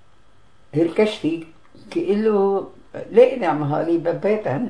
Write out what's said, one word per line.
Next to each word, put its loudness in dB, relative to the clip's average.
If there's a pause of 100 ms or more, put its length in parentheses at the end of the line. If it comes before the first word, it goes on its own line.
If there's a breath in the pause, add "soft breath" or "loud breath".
(720)
הרגשתי 0 (460)
כאילו, 0 (420)
לא 6
יודע 2
מה -2
היה -2
לי 2
בבטן, -2